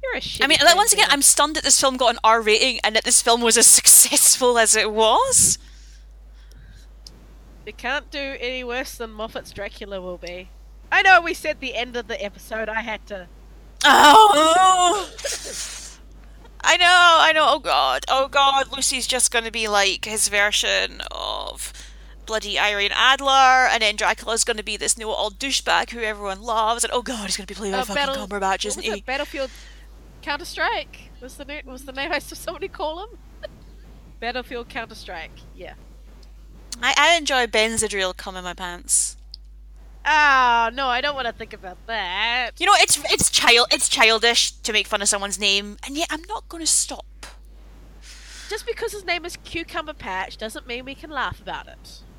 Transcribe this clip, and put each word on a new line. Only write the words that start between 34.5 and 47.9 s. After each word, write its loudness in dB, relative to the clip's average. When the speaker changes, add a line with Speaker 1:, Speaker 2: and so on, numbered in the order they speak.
Speaker 1:
Counter-Strike, -14
yeah. -18
Speaker 2:
I, 2
I 6
enjoy 0
Benadryl -2
cum -14
in -12
my -8
pants. -4
Speaker 1:
Ah, 4
no, -4
I -2
don't -4
wanna -6
think -14
about -16
that. -4
Speaker 2:
You -2
know, 4
it's, 2
it's 0
child-, 4
it's 0
childish 2
to -8
make -2
fun -2
of -2
someone's -4
name, -2
and -10
yet -4
I'm -8
not -12
gonna -10
stop. -4